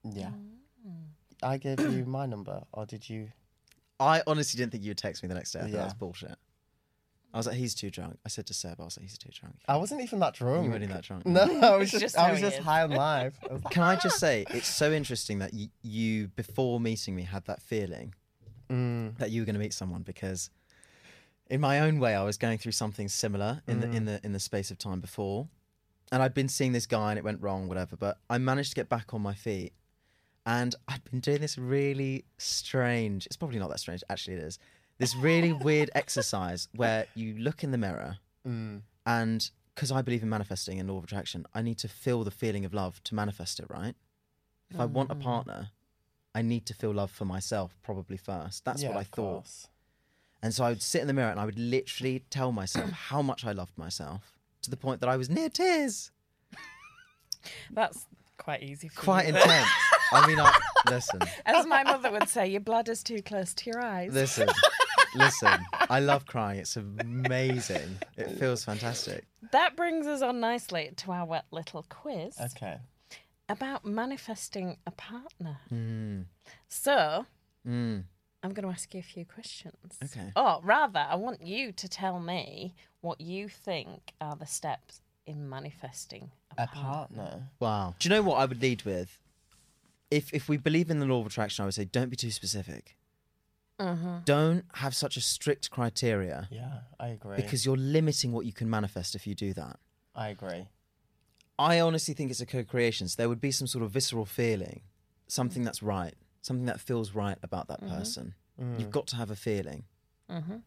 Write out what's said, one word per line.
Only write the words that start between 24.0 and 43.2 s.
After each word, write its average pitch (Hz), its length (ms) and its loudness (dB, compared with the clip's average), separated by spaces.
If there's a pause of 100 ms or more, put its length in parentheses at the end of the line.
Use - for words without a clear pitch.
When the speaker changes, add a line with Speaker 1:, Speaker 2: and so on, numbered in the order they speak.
Speaker 1:
Mm. - 20 0
Speaker 3:
the, 104 200 -2
in 101 60 -2
the 98 80 -2
space 101 300 -2
of 92 80 -10
time 92 220 -4
before. 104 480 -4 (640)
And 131 100 4
I'd 131 120 2
been 135 140 2
seeing 135 240 2
this 120 140 0
guy 107 240 2
and 107 80 0
it 82 60 -6
went 107 180 -4
wrong, 95 260 -2
whatever, 90 280 -4
but 101 220 -2 (120)
I 120 80 2
managed 135 320 0
to - 60 -12
get 131 120 -2
back 117 240 -2
on 113 100 -4
my 101 120 -2
feet. 98 380 -4 (720)
And 120 280 0 (120)
I'd 135 180 -6
been 127 160 -4
doing 147 200 0
this 147 180 -6
really 135 680 -2 (120)
strange, 117 880 0
it's - 100 -10
probably 127 220 -4
not 90 120 -4
that - 100 -6
strange, 87 280 -8
actually 95 280 -6
it 82 80 -6
is, 82 140 -10 (400)
this 123 180 0
really 165 360 4
Speaker 1:
<laughs> 139 160 -2
Speaker 3:
weird 151 260 4
exercise 92 800 -2
where 110 400 2
you 110 240 -6
look 143 260 -4
in 139 80 -2
the 123 60 0
mirror 90 400 -4 (280)
Speaker 1:
Mm. 110 360 -6 (240)
Speaker 3:
and, 113 440 2 (240)
'cause 127 160 -2
I 131 120 2
believe 120 200 0
in 110 60 -2
manifesting 101 500 -4
and 95 100 -4
law 95 100 -4
of 85 60 -10
attraction, - 500 -8
I 113 80 0
need 117 160 -2
to 107 100 -6
feel 120 360 -2
the 101 60 -2
feeling 104 340 -4
of 90 100 -6
love 92 300 -4
to - 100 -6
manifest 104 460 -4